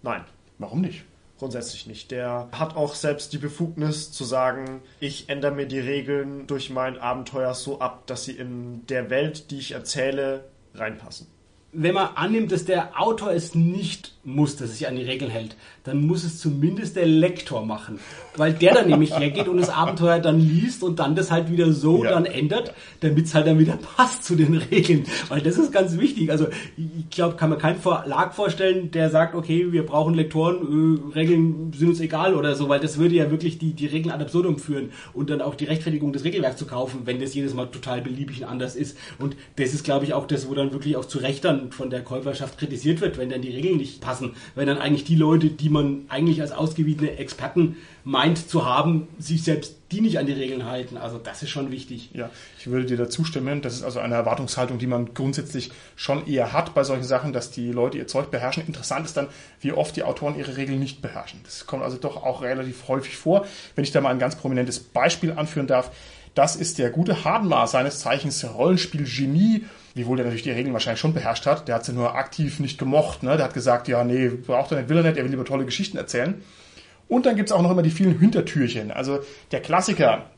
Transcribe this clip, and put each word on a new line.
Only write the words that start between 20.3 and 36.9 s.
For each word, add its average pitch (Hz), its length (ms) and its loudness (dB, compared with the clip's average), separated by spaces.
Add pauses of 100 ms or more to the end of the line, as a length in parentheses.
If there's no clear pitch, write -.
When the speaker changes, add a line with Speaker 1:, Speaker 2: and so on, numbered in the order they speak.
Speaker 3:
liest 170 460 4
und 170 160 -2
dann 151 160 2
das 180 160 0
halt 165 180 2
wieder 170 220 6
so 151 320 4
Speaker 2:
Ja. - 60 4
Speaker 3:
dann - 160 4
ändert, 147 460 -2 (280)
damit's 156 340 2
halt 151 140 6
dann 160 100 6
wieder 156 200 6 (180)
passt - 280 4
zu 175 120 2
den 156 220 6
Regeln. 151 480 4 (220)
Weil 147 120 0
das 160 160 2
ist 311 160 2
ganz 180 260 2
wichtig. 185 320 2
Also, 151 160 4 (300)
ich 160 340 -6
glaub, 170 260 0
kann 160 140 2
man 151 80 0
keinen - 220 0
Verlag 175 540 0
vorstellen, 185 580 0
der 160 180 4
sagt, 160 240 4
okay, 170 380 0
wir 160 120 4
brauchen 151 300 2
Lektoren, 156 960 2
äh, - 40 -14
Regeln 160 580 4
sind 151 160 4
uns 165 120 2
egal 160 360 2
oder 147 180 2
so, 139 140 -2
weil 139 120 4
das 147 180 -2
würde 170 180 6
ja 147 140 4
wirklich 160 280 0
die, 156 140 -2
die 135 140 -4
Regeln 156 280 -2
ad 147 80 -4
absurdum 170 360 0
führen 135 340 -4 (220)
und 143 160 -2
dann 143 100 0
auch 135 160 -4
die 147 80 -4
Rechtfertigung 151 480 -2
des 139 100 -4
Regelwerks 139 360 0
zu 151 80 -8
kaufen, 127 400 -6